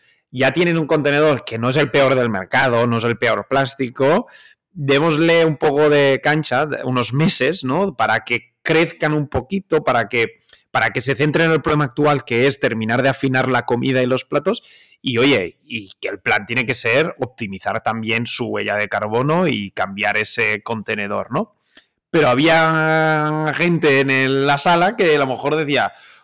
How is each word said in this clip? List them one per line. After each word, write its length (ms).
ya 240
tienen 240
un 80
contenedor 600
que 120
no 120
es 80
el 120
peor 240
del 160
mercado, 560
no 140
es 40
el 140
peor 320
plástico, 800
démosle 720
un 140
poco 320
de 340
cancha, 460
unos 280
meses, 520
¿no? 340
Para 260
que 380
crezcan 520
un 140
poquito, 560
para 260
que, 320
para 220
que 100
se 140
centren 320
en 60
el 100
problema 220
actual, 380
que 220
es 140
terminar 420
de 80
afinar 380
la 180
comida 380
y 20
los 180
platos, 380
y 160
oye, 460
y 260
que 80
el 120
plan 260
tiene 220
que 80
ser 420
optimizar 640
también 460
su 180
huella 300
de 120
carbono 600
y 240
cambiar 460
ese 440
contenedor, 680
¿no?". 240
Pero 160
había 1300
gente 460
en 100
el, 340
la 140
sala 360
que 200
a 40
lo 80
mejor 280
decía, 360